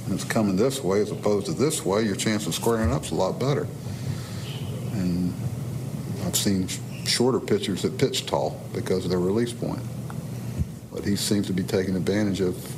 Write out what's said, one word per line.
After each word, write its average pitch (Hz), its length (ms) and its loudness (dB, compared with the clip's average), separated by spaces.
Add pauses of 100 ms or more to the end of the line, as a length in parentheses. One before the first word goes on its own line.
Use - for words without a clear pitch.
and 95 100 -2
it's 78 120 -2
coming 101 320 2
this 135 260 2
way 95 160 4
as 104 120 2
opposed 104 340 2
to - 80 -2
this 151 320 2
way, 101 180 4
your 101 140 0
chance 107 280 0
of 107 80 -2
squaring 113 360 2
it 127 40 2
up's - 180 -2
a - 40 -2
lot - 240 2
better. 131 300 2 (1200)
And 90 420 0 (920)
I've 87 100 -2
seen 95 320 2
sh-, - 120 -6 (260)
shorter 120 340 4
pitchers 98 440 0
that 85 140 0
pitch 117 280 2
tall - 360 0 (120)
because 92 320 0
of 85 60 0
their 90 80 2
release 107 340 2
point. - 260 -4 (1120)
But - 140 -6
he 101 100 2
seems 101 320 2
to - 60 -2
be 92 100 2
taking 92 320 2
advantage 95 440 2
of 90 160 2 (220)